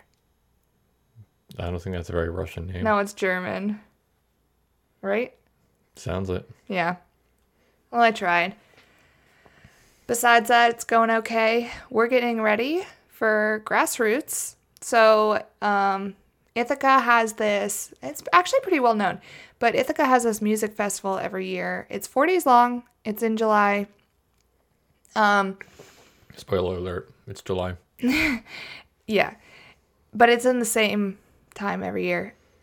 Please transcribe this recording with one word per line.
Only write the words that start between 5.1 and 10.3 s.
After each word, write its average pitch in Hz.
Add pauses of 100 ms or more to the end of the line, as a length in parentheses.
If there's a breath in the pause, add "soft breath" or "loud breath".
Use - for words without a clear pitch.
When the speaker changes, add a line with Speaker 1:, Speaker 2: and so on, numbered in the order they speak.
Speaker 1:
Sounds 92
it. 90 (180)
Speaker 2:
Yeah. 180 (960)
Well, 240
I 226
tried. 185 (1500 soft breath)
Besides 233